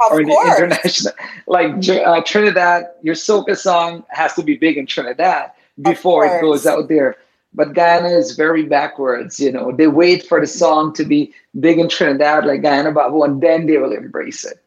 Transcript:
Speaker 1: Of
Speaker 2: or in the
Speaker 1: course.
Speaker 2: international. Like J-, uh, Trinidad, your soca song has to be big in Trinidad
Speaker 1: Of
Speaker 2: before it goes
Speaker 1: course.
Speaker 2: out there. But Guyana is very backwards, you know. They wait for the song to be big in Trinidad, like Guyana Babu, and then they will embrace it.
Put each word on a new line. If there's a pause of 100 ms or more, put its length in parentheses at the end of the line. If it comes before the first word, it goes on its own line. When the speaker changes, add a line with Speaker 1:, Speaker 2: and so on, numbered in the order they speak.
Speaker 1:
Of
Speaker 2:
or
in
the
Speaker 1:
course.
Speaker 2:
international. (340)
Like
J-,
uh,
Trinidad, (160)
your
soca
song
has
to
be
big
in
Trinidad (320)
Speaker 1:
Of
Speaker 2:
before
it
goes
Speaker 1:
course.
Speaker 2:
out
there. (380)
But
Guyana
is
very
backwards,
you
know.
They
wait
for
the
song
to
be (260)
big
in
Trinidad,
like
Guyana
Babu,
and
then
they
will
embrace
it.